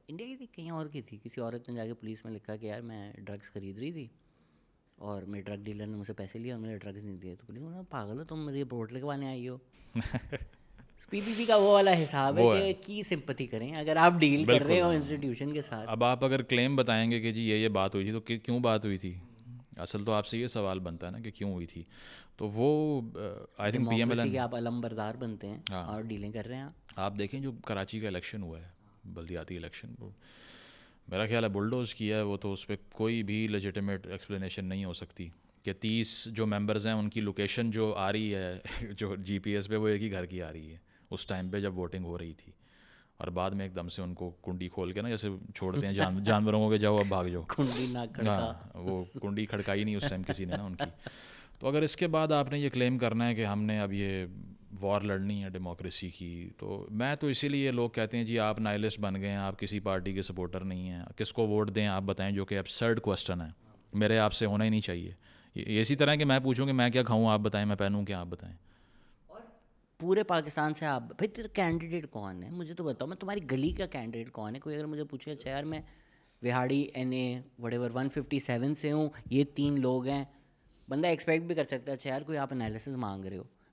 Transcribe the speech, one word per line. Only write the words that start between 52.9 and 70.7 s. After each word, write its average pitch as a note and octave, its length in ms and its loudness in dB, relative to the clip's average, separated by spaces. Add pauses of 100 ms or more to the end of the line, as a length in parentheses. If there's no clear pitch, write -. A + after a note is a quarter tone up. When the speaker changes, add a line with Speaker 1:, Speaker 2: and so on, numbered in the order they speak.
Speaker 2:
करना A#2 280 2
है A#2+ 100 2
कि A2+ 80 0
हमने G#2+ 360 2
अब G2 140 0
ये G2 360 0 (440)
वॉर G2+ 300 2
लड़नी G2+ 380 0
है F#2+ 100 -6
डेमोक्रेसी F2+ 580 -6
की, F2 500 -10
तो G2 320 -8
मैं B2+ 260 0
तो D3 120 0
इसीलिए, C#3 420 0
लोग A#2+ 220 2
कहते A2+ 240 0
हैं, A#2 80 0
"जी A2+ 120 0
आप G#2+ 220 2
नाइलिस्ट G#2 400 0
बन G2 160 0
गए G2 120 -2
हैं, G2+ 100 -2
आप G2 180 -2
किसी G2+ 240 -4
पार्टी F#2+ 340 -2
के F#2+ 100 -2
सपोर्टर F2+ 400 -4
नहीं F#2 240 -4
हैं, F2 180 -8 (120)
किसको A2 300 0
वोट G#2 220 4
दें G#2 160 2
आप G2 180 0
बताएं", G2 320 0
जो G2 100 0
कि G2+ 100 -2
एब्सर्ड A2+ 440 2
क्वेश्चन F#2 420 0
है, D#2+ 140 -10 (400)
मेरे G#2+ 220 6
आपसे G#2+ 280 4
होना G#2 180 2
ही A2 60 4
नहीं G#2+ 120 4
चाहिए। F2 340 -4 (420)
ये, - 160 -4
ये G#2+ 80 6
इसी A2+ 140 4
तरह D3 200 6
कि D3 100 2
मैं C3 180 6
पूछूं C3 220 4
कि C#3 60 2
"मैं B2 200 4
क्या B2+ 120 4
खाऊं A2+ 240 6
आप G#2+ 120 6
बताएं, G#2 260 2
मैं G2+ 120 2
पहनूं G2+ 280 2
क्या G2 140 -4
आप F2 80 -8
बताएं।" F2+ 300 -12 (720)
Speaker 1:
और - 320 -20 (380)
पूरे F#3+ 240 4
पाकिस्तान D#3 500 2